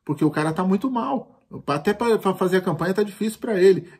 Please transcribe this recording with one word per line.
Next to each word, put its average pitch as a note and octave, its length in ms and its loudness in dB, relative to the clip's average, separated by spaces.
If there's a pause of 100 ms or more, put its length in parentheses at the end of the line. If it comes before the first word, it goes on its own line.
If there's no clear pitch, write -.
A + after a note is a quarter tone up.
porque D3+ 180 -4
o D3+ 80 4
cara D#3 220 -2
tá F#3 100 -2
muito F#3+ 260 0
mal. B3+ 460 -6 (300)
Até D3 280 0
pra, A3+ 260 0
pra F#3+ 160 0
fazer F#3 220 2
a F3+ 40 0
campanha F3+ 320 -2
tá G#3 80 0
difícil G#3 380 -4
pra A3 200 -2
ele. F3+ 300 4 (100)